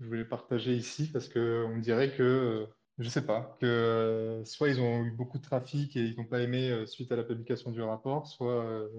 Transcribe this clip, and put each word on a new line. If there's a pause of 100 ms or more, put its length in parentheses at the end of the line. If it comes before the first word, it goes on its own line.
Je
voulais
partager
ici
parce
que
on
dirait
que,
euh, (320)
je
sais
pas,
que,
euh,
soit
ils
ont
eu
beaucoup
de
trafic
et
ils
n'ont
pas
aimé,
euh,
suite
à
la
publication
du
rapport,
soit,
euh,